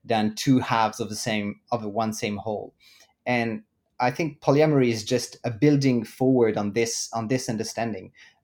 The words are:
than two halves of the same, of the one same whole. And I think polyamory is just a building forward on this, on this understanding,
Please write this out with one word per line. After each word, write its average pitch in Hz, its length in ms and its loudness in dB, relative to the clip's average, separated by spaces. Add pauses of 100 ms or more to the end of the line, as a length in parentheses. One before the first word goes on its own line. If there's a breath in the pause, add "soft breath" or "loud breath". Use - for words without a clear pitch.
than 107 300 0
two 131 240 2
halves 113 420 0
of 107 80 -4
the 104 80 -8
same, 104 440 -4 (120)
of 117 80 -4
the 107 80 -8
one 107 240 -2
same 107 240 -6
whole. 101 380 -8 (500 soft breath)
And 117 380 -2 (360)
I 123 120 2
think 147 300 -6
polyamory 143 500 4
is 107 140 -4
just - 400 -4
a 120 60 -2
building 131 540 4
forward 123 540 2
on 104 160 -2
this, 117 380 -2
on 113 160 -4
this 127 200 -2
understanding, 110 640 -6 (320 soft breath)